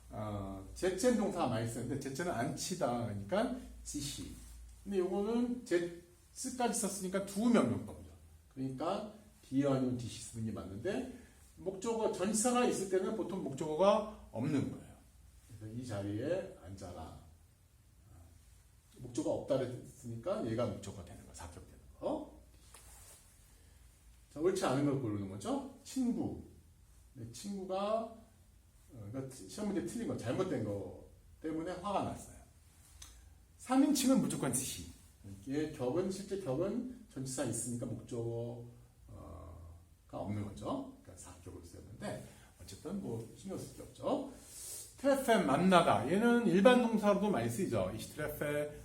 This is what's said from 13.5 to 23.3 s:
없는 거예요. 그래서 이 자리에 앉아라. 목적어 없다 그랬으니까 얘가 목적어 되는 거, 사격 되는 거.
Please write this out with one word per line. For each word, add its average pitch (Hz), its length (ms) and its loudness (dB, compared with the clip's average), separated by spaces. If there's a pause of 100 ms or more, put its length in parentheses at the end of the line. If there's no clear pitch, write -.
없는 135 380 0
거예요. - 240 -12 (540)
그래서 107 260 -14
이 123 120 -8
자리에 104 800 -4
앉아라. 95 600 -12 (1700)
목적어 - 360 -2
없다 - 240 2
그랬으니까 - 880 -4
얘가 113 200 2
목적어 92 380 -6
되는 - 220 -16
거, - 80 -20
사격 - 320 -14
되는 - 140 -20 (200)
거. 294 340 -4 (2000)